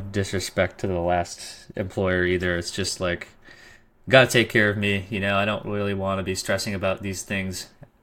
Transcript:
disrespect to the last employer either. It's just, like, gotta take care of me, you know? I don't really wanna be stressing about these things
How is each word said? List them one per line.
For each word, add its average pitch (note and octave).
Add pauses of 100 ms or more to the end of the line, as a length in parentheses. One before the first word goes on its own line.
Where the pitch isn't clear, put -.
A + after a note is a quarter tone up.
(100)
disrespect F#2+
to G2+
the F#2
last -
employer F#2
either. F2+
It's E2+
just, -
like, F2 (840)
gotta B2+
take A#2+
care G#2+
of G2+
me, G2+
you G#2+
know? G2
I G2+
don't G#2
really G2+
wanna F#2+
be F#2+
stressing G2+
about F#2+
these G2
things F#2+ (340)